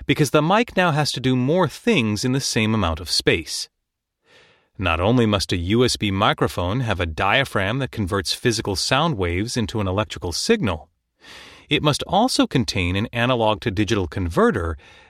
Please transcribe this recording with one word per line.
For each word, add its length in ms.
because 260
the 100
mic 340
now 160
has 200
to 80
do 160
more 320
things 580
in 60
the 100
same 320
amount 260
of 100
space. 600
Not 220
only 260
must 280
a 40
U 280
S 120
B 120
microphone 720
have 180
a 60
diaphragm 720
that 120
converts 420
physical 420
sound 420
waves 380
into 240
an 80
electrical 440
signal, 580
it 120
must 240
also 400
contain 520
an 160
analog 480
to 100
digital 360
converter 720